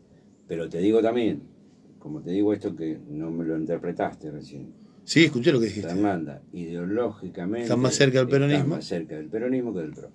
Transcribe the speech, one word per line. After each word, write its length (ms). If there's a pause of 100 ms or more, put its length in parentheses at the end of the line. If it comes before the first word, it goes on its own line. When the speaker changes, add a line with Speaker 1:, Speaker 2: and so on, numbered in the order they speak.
(480)
Speaker 1:
Pero 200
te 100
digo 220
también, 420 (580)
como 220
te 100
digo 200
esto 220
que 240 (100)
no 220
me 140
lo 120
interpretaste 760
recién. 400 (320)
Speaker 2:
Sí, 200
escuché 280
lo 80
que 60
dijiste. 220
Speaker 1:
Fernanda, 540 (100)
ideológicamente, 1120
Speaker 2:
Está 120
más 180
cerca 240
del 80
Speaker 1:
está 120
Speaker 2:
peronismo. 380
Speaker 1:
más 80
cerca 300
del 140
peronismo 440
que 80
del 120
pro. 220